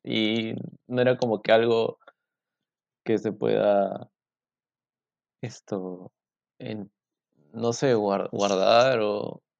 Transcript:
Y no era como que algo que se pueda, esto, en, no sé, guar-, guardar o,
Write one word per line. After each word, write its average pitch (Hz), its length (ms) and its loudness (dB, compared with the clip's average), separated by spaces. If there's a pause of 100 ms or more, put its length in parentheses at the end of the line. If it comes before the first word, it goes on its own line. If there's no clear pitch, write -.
Y 113 500 -2 (340)
no 123 140 -2
era 127 160 2
como 110 260 0
que - 80 2
algo 113 480 4 (1040)
que 110 140 0
se 107 120 -4
pueda, 104 760 0 (1300)
esto, 92 720 -10 (460)
en, 107 320 -12 (640)
no 117 200 -2
sé, 135 200 0
guar-, 101 380 0
guardar 107 680 2
o, 104 400 -4 (180)